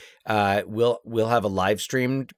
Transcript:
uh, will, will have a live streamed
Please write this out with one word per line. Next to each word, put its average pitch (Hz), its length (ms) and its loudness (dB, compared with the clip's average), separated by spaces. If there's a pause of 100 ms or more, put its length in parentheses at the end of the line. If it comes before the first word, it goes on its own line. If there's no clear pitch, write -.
(260)
uh, 104 400 2
will, 113 380 0
will 113 240 0
have 117 160 2
a 104 40 0
live 95 320 0
streamed 131 580 -4